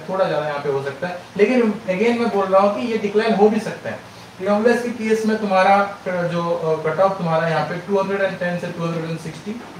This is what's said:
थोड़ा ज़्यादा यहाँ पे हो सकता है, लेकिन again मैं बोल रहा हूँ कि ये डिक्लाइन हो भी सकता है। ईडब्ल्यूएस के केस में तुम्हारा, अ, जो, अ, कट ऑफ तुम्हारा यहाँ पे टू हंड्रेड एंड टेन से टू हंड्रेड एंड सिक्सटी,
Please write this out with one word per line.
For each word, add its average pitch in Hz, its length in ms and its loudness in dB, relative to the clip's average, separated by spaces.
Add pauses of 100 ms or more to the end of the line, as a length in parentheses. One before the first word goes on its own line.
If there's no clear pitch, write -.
थोड़ा 190 160 2
ज़्यादा 151 220 0
यहाँ 147 120 -4
पे 143 100 -4
हो 135 140 0
सकता 139 240 -6
है, 180 100 -6 (200)
लेकिन 220 360 4 (140)
again 226 320 2
मैं 220 100 0
बोल 196 160 0
रहा 190 160 4
हूँ 202 140 4
कि 240 160 -4
ये 220 60 0
डिक्लाइन 208 360 2
हो 208 160 6
भी 220 120 0
सकता - 280 -8
है। 107 100 -8 (440)
ईडब्ल्यूएस 226 400 2
के 240 60 -4
केस 220 360 -2
में 214 120 0
तुम्हारा, 196 380 4
अ, 202 360 0 (120)
जो, 170 280 -2
अ, 160 360 -2
कट 156 120 -2
ऑफ 196 180 4
तुम्हारा 165 300 0
यहाँ 151 180 0
पे 175 100 -6
टू 196 240 -2
हंड्रेड 196 220 -2
एंड 180 180 -2
टेन 175 200 -2
से 175 80 -6
टू 165 180 -6
हंड्रेड 165 240 -4
एंड 165 100 -6
सिक्सटी, 202 420 -10 (180)